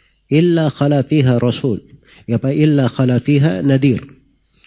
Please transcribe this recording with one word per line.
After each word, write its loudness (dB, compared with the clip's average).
illa 2
khala -2
fiha 0
rasul." -4
Ya, -2
apa? -4
"Illa 2
khala 0
fiha 0
nadir." 0